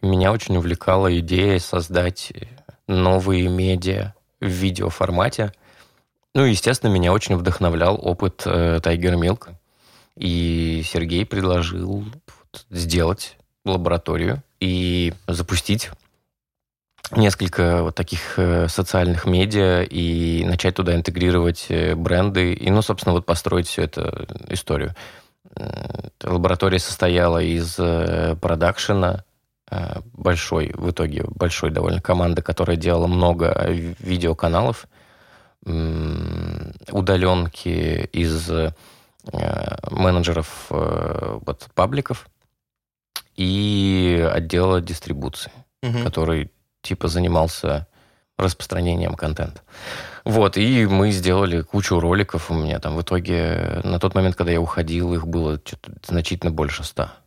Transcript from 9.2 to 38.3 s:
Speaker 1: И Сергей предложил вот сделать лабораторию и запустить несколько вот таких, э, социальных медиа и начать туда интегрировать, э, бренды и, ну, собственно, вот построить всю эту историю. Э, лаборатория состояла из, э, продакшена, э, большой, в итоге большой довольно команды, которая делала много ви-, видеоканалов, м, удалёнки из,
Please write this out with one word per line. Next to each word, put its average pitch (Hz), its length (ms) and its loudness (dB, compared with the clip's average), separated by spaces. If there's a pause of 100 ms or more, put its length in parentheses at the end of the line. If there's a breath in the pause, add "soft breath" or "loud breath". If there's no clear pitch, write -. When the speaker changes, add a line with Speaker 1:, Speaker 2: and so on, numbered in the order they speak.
Speaker 1:
И 82 680 0
Сергей 85 400 -2
предложил 90 760 -2
вот - 680 -20
сделать 85 680 -2 (280)
лабораторию 87 760 -2 (160)
и 90 540 0 (140)
запустить 87 600 -2 (1200)
несколько 90 720 2
вот 80 120 -2
таких, - 420 -6
э, 87 300 2
социальных 87 580 0
медиа 92 580 4
и 85 640 0
начать 90 300 0
туда 87 200 0
интегрировать, 85 760 0
э, 82 260 0
бренды 90 580 2
и, - 180 -4
ну, 107 100 6
собственно, 92 320 0
вот 87 120 2
построить 87 420 0
всю - 160 -2
эту - 420 -6 (240)
историю. 73 460 -4 (600 loud breath)
Э, - 540 -10 (140)
лаборатория 90 560 2
состояла 87 640 2
из, 85 360 -2
э, 85 640 0
продакшена, 87 840 0 (460)
э, 90 300 -6 (140)
большой, 85 640 0
в 87 160 -4
итоге 76 360 -2
большой 85 440 -2
довольно 85 300 0
команды, 87 400 2
которая 85 360 0
делала 85 300 2
много 87 600 2
ви-, 85 300 -4
видеоканалов, 90 880 0 (800 soft breath)
м, 58 1080 -4 (180)
удалёнки 87 1200 0
из, 82 360 0